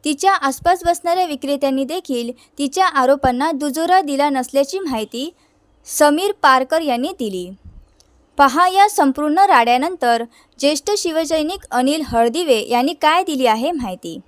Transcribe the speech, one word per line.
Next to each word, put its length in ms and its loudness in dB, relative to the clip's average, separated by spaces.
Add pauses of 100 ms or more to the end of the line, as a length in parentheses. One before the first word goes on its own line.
तिच्या 280 0
आसपास 520 0
बसणाऱ्या 420 0
विक्रेत्यांनी 580 -2
देखील 460 -6 (280)
तिच्या 280 0
आरोपांना 680 2
दुजोरा 480 0
दिला 280 -2
नसल्याची 500 -2
माहिती 560 -6 (520)
समीर 460 2
पारकर 480 2
यांनी 280 -2
दिली. 420 -8 (840)
पहा 320 4
या 200 4
संपूर्ण 500 0
राड्यानंतर 840 2 (340)
ज्येष्ठ 400 -2
शिवसैनिक 720 -4
अनिल 360 0
हळदिवे 600 0
यांनी 240 0
काय 300 0
दिली 240 -2
आहे 260 0
माहिती. 560 -8